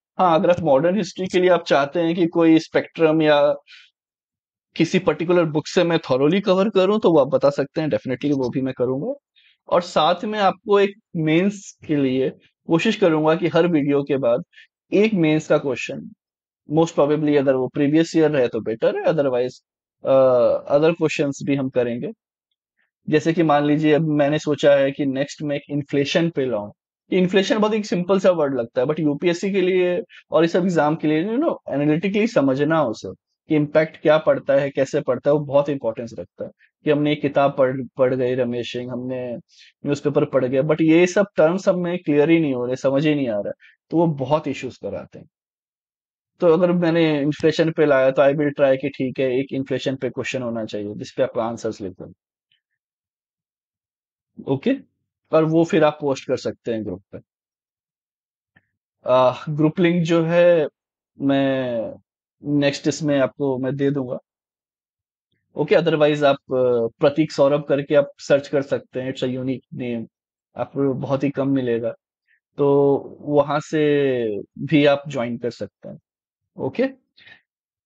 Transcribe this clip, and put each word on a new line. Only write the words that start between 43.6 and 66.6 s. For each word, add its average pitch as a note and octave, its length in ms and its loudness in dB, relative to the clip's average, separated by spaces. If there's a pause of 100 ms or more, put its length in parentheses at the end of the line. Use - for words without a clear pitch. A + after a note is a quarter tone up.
तो D#3+ 80 -2
वो E3 100 2
बहुत D3 400 -2
issues B2+ 300 -8
कराते - 420 -12
हैं। - 80 -20 (1120)
तो F3+ 80 2
अगर F3 240 4
मैंने E3 500 2
inflation D#3 500 0
पे D#3+ 140 2
लाया, C3+ 260 4
तो D3 100 0
I C#3 80 6
will D3 300 0
try C3+ 220 4
कि D3 80 -4
ठीक C3 300 -6
है, C3 200 0
एक C#3 120 -4
inflation C3+ 440 -4
पे C3 140 -6
question B2+ 320 -8
होना A#2 240 -6
चाहिए, G#2 300 -10
जिस - 160 -14
पे C3 120 -2
आपको A#2+ 160 -4
answers A2+ 420 -6
लिख F#2 100 -8
दें। F#2+ 220 -18 (2250)
ओके, F3 280 -2 (560)
और D#3+ 120 4
वो D#3+ 200 2
फिर E3 200 2
आप D3+ 180 0
post C#3 260 -4
कर B2+ 100 -2
सकते A#2 360 -8
हैं A2 120 -6
group G2 180 -10 (120)
पे। F2+ 40 -14 (1900)
अ, B2+ 440 2
group D3+ 300 0
link E3+ 240 2
जो E3 200 2
है, E3+ 440 4 (540)
मैं C3 720 -2 (500)
Next C#3+ 440 0
इसमें D3 320 -2
आपको C3+ 380 -2
मैं C3 180 -4
दे C#3 160 0
दूंगा। C3 260 -6 (1400)
Okay, D#3 200 2
otherwise D3+ 480 2
आप, C#3 120 4
अ, B2 520 0 (120)